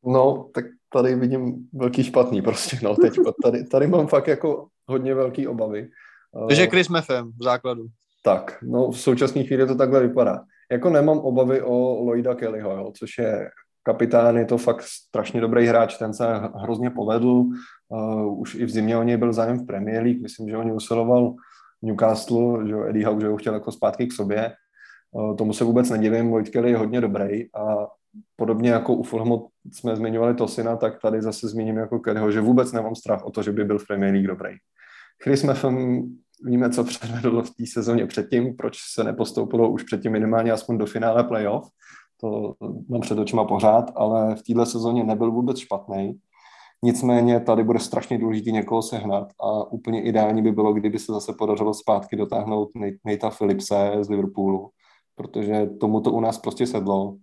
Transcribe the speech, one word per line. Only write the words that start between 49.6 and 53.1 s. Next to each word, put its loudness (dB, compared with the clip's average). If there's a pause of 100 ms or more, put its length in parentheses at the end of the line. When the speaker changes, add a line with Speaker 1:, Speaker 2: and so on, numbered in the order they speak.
Speaker 1:
úplně -4
ideální 2
by 2
bylo, 2
kdyby -2
se -8
zase -6
podařilo 0
zpátky -2
dotáhnout -2
Nate-, -8
Natea -2